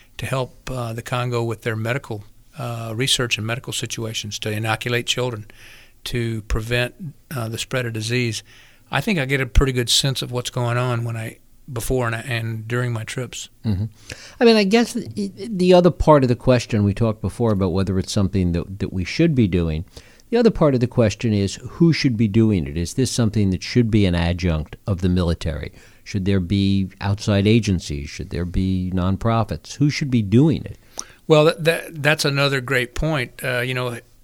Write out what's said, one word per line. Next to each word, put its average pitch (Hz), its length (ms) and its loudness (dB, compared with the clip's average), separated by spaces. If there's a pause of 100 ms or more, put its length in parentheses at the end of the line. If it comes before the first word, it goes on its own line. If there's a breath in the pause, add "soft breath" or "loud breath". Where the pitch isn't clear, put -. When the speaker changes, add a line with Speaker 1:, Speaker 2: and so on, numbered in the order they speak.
(180 soft breath)
Speaker 1:
to 117 80 -8
help, 127 460 -6
uh, 120 220 -6
the 117 80 -8
Congo 123 420 -2
with 113 200 -6
their 113 120 -4
medical, 110 480 -6 (340)
uh, 117 380 -10
research 123 420 0
and 107 80 -6
medical 117 280 -6
situations, 110 640 -8
to 110 100 -6
inoculate 113 580 -2
children, 120 380 -4 (600 loud breath)
to 117 380 -4
prevent, 120 520 -2 (400)
uh, 113 140 -6
the 113 80 -6
spread 127 280 -4
of 117 60 -6
disease. 113 520 -2 (460 soft breath)
I - 120 0
think 196 180 0
I 135 60 -2
get 135 160 0
a 131 40 -2
pretty 131 280 4
good 123 160 0
sense - 320 0
of 123 100 -8
what's 123 180 -6
going 120 280 -2
on 123 260 0
when 117 140 -6
I, 113 220 -10 (320)
before 123 360 -2
and, 113 80 -2
and 113 520 -6
during 123 240 -2
my 110 120 -4
trips. - 440 -10 (160)
Speaker 2:
Mm-hmm. 107 220 0 (540 loud breath)
I 254 60 4
mean, 226 100 8
I 208 80 4
guess 220 300 2
the, 202 420 -6
the 185 400 2
other 180 160 8
part 151 320 6
of 127 40 4
the 120 80 2
question, 117 480 2
we 101 120 4
talked 113 260 0
before 110 300 0
about 95 220 0
whether 95 260 0
it's - 120 -4
something 92 420 2
that, 92 260 -4
that 95 120 -4
we 92 120 -4
should 165 320 2
be 117 120 6
doing. 82 380 0 (460 loud breath)
The 226 60 2
other 233 120 6
part 156 240 4
of 127 60 2
the 123 80 2
question 113 440 0
is 98 260 0
who 165 360 2
should 127 240 0
be 113 100 4
doing 104 380 4
it? 71 100 -8
Is 85 200 -4
this 127 160 0
something 104 400 2
that 90 100 -2
should 120 300 0
be 101 160 4
an 87 80 2
adjunct 85 600 0 (100)
of 90 140 0
the 95 80 2
military? 82 640 0 (340 soft breath)
Should 95 200 -4
there 98 140 2
be 98 500 2 (120)
outside 101 440 0
agencies? 98 640 2
Should 92 220 -12
there 87 140 -4
be 92 460 -2
nonprofits? 95 840 -2
Who 143 160 2
should 143 180 -4
be 120 140 2
doing 113 420 4
it? - 140 -14 (480 loud breath)
Speaker 1:
Well, 151 180 6
that, 165 200 2
that, 165 360 -2
that's 151 240 2
another 139 360 0
great 123 340 -2
point. 151 480 -4
Uh, 127 160 -2
you 127 160 -4
know, 123 240 -4 (240)